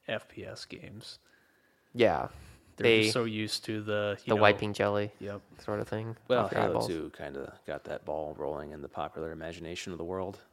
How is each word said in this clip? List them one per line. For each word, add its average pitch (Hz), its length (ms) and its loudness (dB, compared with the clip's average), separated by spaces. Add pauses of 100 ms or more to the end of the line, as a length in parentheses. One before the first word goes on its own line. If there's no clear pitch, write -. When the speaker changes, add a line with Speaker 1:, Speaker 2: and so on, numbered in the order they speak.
Speaker 1:
F 113 220 -4
P - 180 -12
S - 180 -12
games, - 540 -14 (760)
Speaker 2:
Yeah. 85 340 4 (480)
Speaker 1:
they're - 80 -2
Speaker 2:
They 113 180 8
Speaker 1:
just 110 100 4
so 120 120 2
used 107 400 -2
to 107 180 -4
the, 104 420 0
you - 60 -4
Speaker 2:
the 110 60 6
Speaker 1:
know, 104 60 4
Speaker 2:
wiping 104 300 6
jelly 101 460 2
Speaker 1:
Yep. 101 240 -8 (160)
Speaker 2:
sort 104 220 -4
of 113 80 -4
thing 110 280 -6 (120)
Speaker 3:
Well, 123 160 4
Speaker 2:
off - 80 -2
your 98 80 2
Speaker 3:
Halo - 140 2
Speaker 2:
eyeballs. 117 120 0
Speaker 3:
two 80 320 -4
kinda 69 480 -8
got 71 180 -6
that 76 200 -8
ball 76 340 -4
rolling 73 320 -4
in 73 120 -10
the 69 60 -10
popular 80 440 -6
imagination 85 580 -8
of 85 80 -8
the 85 60 -6
world. 92 340 -4 (140)